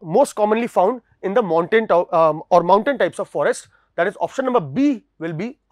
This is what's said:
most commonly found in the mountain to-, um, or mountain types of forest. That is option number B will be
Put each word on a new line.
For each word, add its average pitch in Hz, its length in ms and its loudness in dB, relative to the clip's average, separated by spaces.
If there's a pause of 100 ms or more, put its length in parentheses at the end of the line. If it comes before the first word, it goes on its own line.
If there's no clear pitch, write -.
most 202 340 0
commonly 214 340 0
found 220 340 0 (200)
in 190 120 -4
the 247 80 2
mountain 180 460 0
to-, 180 260 0
um, 160 360 2
or 175 120 6
mountain 208 340 2
types 185 220 -2
of 175 100 -8
forest. 175 380 -4 (300)
That 170 100 0
is 202 140 -6
option 262 260 -4
number 240 140 2
B 208 440 -2 (140)
will 165 160 -8
be 220 240 -10 (140)